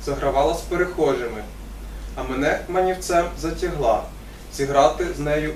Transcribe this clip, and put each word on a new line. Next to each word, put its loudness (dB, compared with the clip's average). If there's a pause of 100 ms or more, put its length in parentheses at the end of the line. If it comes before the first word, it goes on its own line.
загравала 2
з -4
перехожими, 0 (720)
а -6
мене 0 (100)
манівцем 2 (140)
затягла 0 (520)
зіграти 4 (100)
з -6
нею 0